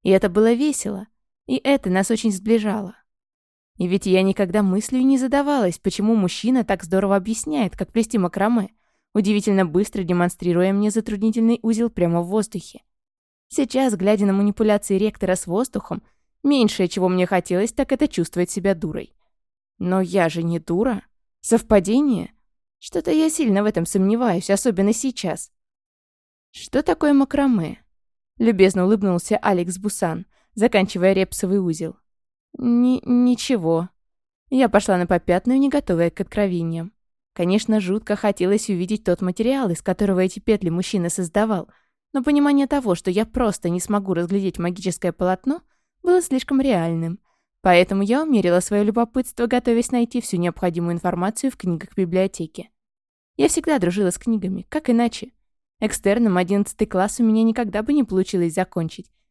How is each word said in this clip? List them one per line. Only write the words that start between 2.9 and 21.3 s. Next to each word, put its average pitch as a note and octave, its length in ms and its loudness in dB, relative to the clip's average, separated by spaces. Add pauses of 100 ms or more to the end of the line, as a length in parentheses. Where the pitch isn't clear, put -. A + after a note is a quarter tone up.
И F3 100 -4
ведь F#3 200 -2
я F#3 160 4
никогда G3 400 0
мыслью G#3+ 420 0
не C4+ 140 4
задавалась, C4 600 0
почему G#3 360 0
мужчина A3 500 0
так F#3+ 200 -4
здорово F#3+ 320 0
объясняет, A3 600 -4
как - 160 -8
плести A3+ 260 0
макраме, G3 560 -2 (400)
удивительно G3+ 500 2
быстро F#3 380 -2
демонстрируя F3 720 0
мне G#3 180 0
затруднительный A3 720 0
узел A3+ 280 0
прямо E3+ 300 0
в F3 60 -6
воздухе. G3+ 560 -6 (640)
Сейчас, B3+ 460 0
глядя G3+ 320 2
на G3 60 2
манипуляции G#3 640 0
ректора F#3+ 380 -2
с - 100 -10
воздухом, G3 560 -6 (400)
меньшее, A#3 460 2
чего F#3 200 0
мне F3+ 180 2
хотелось, F#3 460 -2
так C#4 200 -2
это D4 160 0
чувствовать F3 420 -2
себя G3 240 0
дурой. - 400 -8 (640)
Но F#3 220 0
я F3 280 0
же E3 140 -4
не E3+ 160 -2
дура. F#3+ 440 -2 (380)